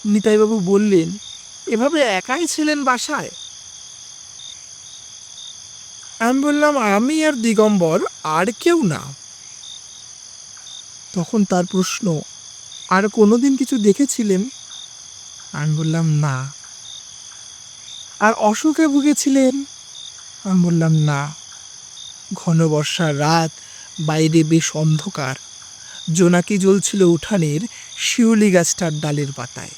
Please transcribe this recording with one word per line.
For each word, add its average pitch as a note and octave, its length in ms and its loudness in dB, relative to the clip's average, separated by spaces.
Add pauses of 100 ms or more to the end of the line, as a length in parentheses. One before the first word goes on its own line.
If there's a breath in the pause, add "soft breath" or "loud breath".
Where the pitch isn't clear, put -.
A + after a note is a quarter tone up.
নিতাইবাবু G#3+ 560 4
বললেন, F#3+ 500 4 (560)
"এভাবে C#4+ 340 0
একাই B3 460 0
ছিলেন D4+ 380 -2
বাসায়?" B3+ 460 -4 (3000)
আমি B3+ 220 0
বললাম, D4 380 0
"আমি A#3+ 460 0
আর D#4 80 2
দিগম্বর, G#3+ 720 2 (200)
আর D#3+ 220 0 (140)
কেউ E4+ 220 2
না।" D3+ 180 -2 (2250)
তখন G3 300 0
তার F3+ 220 0
প্রশ্ন, F3+ 540 -4 (680)
"আর F#3+ 200 2
কোনোদিন A#3+ 480 4
কিছু B3+ 220 -2
দেখেছিলেন?" G#3 680 0 (1040)
আমি D3+ 240 -2
বললাম, D#3+ 420 0
"না।" C#3 340 -4 (1700)
"আর G#3+ 120 2
অসুখে C#4+ 540 0
ভুগেছিলেন?" C#4 760 2 (800)
আমি F#3 180 2
বললাম, E3 340 2
"না।" D3+ 380 0 (1000)
ঘন E3 340 0
বর্ষার D3+ 500 -2
রাত, D#3+ 320 2 (500 loud breath)
বাইরে D#3+ 440 2
বেশ D#3+ 320 0
অন্ধকার। D#3 580 -2 (760 loud breath)
জোনাকি F3 460 2
জ্বলছিল F#3+ 440 2
উঠানের E3+ 580 0 (360 loud breath)
শিউলি A3 540 2
গাছটার E3 500 0
ডালের D3 320 -4
পাতায়। B2 460 -12